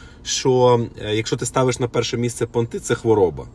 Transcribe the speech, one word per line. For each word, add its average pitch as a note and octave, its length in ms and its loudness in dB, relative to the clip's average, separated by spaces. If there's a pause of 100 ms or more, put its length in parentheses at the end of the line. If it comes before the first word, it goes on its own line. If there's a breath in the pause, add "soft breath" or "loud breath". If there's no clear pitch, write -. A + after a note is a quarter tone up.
(220 loud breath)
що, B2 580 4 (220)
е, G#2+ 140 -2
якщо A2 200 -2
ти A#2+ 100 -4
ставиш B2+ 340 0
на B2 80 -2
перше - 280 -4
місце A#2 300 -4
понти, A#2 340 -4
це - 140 -2
хвороба. F#2+ 600 2